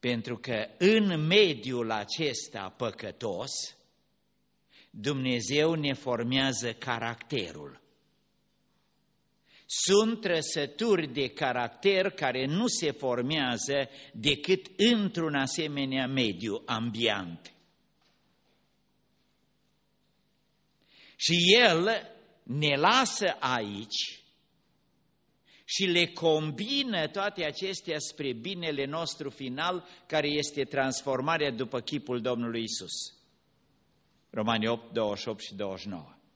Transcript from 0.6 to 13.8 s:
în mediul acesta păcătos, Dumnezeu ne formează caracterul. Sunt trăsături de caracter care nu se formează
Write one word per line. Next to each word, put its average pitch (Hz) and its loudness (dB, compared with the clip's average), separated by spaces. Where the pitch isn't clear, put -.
în 190 4
mediul 127 4
acesta 107 -6
păcătos, 107 -6
Dumnezeu 131 0
ne 147 0
formează 123 0
caracterul. 110 -6
Sunt 220 4
trăsături 165 0
de 131 0
caracter 160 0
care 131 -2
nu 180 0
se 165 0
formează 131 -2